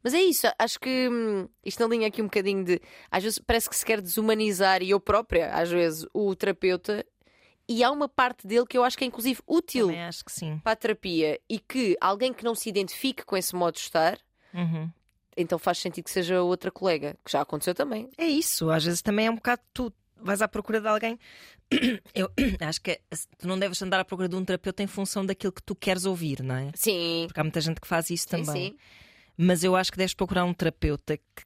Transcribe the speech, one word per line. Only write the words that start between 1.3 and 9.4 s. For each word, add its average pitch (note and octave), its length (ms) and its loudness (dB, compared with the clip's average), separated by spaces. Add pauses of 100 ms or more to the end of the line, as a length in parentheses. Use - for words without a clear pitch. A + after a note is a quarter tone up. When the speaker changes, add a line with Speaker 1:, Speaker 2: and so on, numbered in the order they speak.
Speaker 1:
isto - 160 -8
na A#3 120 4
linha A3+ 140 2
aqui G#3+ 140 -2
um G#3+ 40 0
bocadinho G3 380 0
de, F3 160 2 (320)
às F3+ 120 2
vezes G#3+ 160 -4
parece A#3 300 0
que - 60 -8
se - 100 -2
quer A3 140 2
desumanizar, G3 800 2
e F#3 100 0
eu G3+ 80 4
própria, G3 540 2
às E3 160 0
vezes, E3+ 440 2
o G3+ 220 0
terapeuta, F#3+ 720 -2 (640)
e A#3 160 2
há B3 80 6
uma D4 180 -2
parte B3 380 0
dele A#3 180 4
que B3+ 120 -2
eu B3 60 6
acho B3 140 2
que - 60 0
é C4 40 0
inclusive A#3+ 400 -2